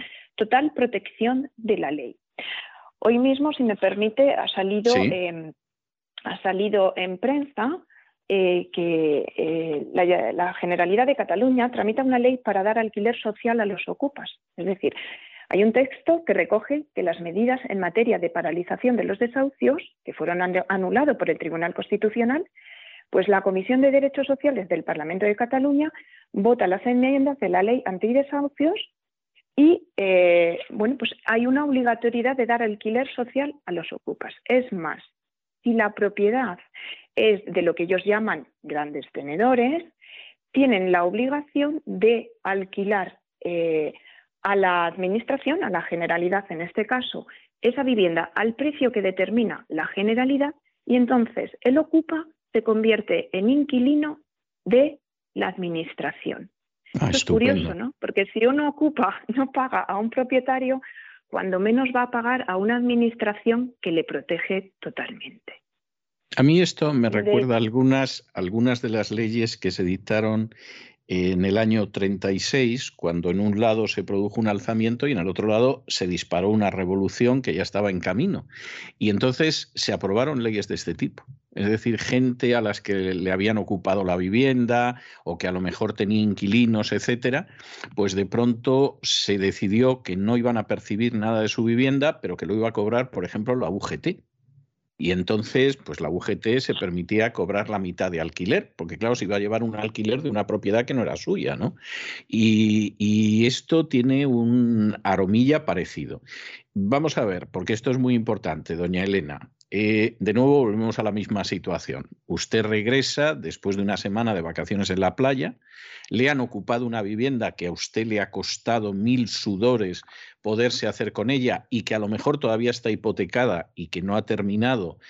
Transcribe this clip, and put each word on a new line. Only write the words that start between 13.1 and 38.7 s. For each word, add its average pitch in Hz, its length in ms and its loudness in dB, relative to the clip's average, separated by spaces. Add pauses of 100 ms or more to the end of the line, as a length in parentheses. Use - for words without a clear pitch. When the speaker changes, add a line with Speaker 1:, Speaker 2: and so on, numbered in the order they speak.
Speaker 1:
social 233 400 -2
a 208 60 0
los 190 220 -6
ocupas. 277 420 -6 (260)
Es 170 100 -6
decir, 190 280 -2 (540)
hay 190 160 4
un 226 80 4
texto 269 520 2
que 214 80 2
recoge 220 520 0 (100)
que - 80 -2
las 170 180 -2
medidas 220 480 0
en 196 120 -4
materia 190 400 2
de 170 100 -2
paralización 175 640 -2
de 185 80 0
los 196 140 -4
desahucios, 269 640 0 (220)
que - 100 -12
fueron 175 260 -2
anu-, 180 280 0
anulado 196 500 2
por 175 120 -2
el 160 80 0
Tribunal 165 360 -4
Constitucional, 233 720 0 (640)
pues 185 180 2
la 196 140 4
Comisión 196 400 2
de 277 80 6
Derechos 277 360 2
Sociales 269 440 0
del 160 140 -2
Parlamento 165 420 -2
de 208 100 2
Cataluña 277 560 0 (400)
vota 226 340 4
las 196 200 0
enmiendas 269 540 2
de 190 100 -2
la 180 120 2
ley 240 220 2
antidesahucios 277 960 0 (760)
y, 320 320 6 (120)
eh, 175 600 6 (100)
bueno, 220 280 0
pues 233 120 -4 (160)
hay 226 200 2
una 269 200 2
obligatoriedad 240 680 0
de 254 120 0
dar 233 160 0
alquiler 220 520 -2
social 262 380 -4 (140)
a 180 60 -6
los 165 200 -8
ocupas. - 400 -10 (140)
Es 247 260 2
más, 165 300 -6 (600)
si 233 120 2
la 214 180 2
propiedad 208 640 0 (560)
es 214 300 2
de 180 160 -2
lo 170 140 2
que 170 80 -4
ellos 180 240 0
llaman 208 400 0 (160)
grandes 147 500 -6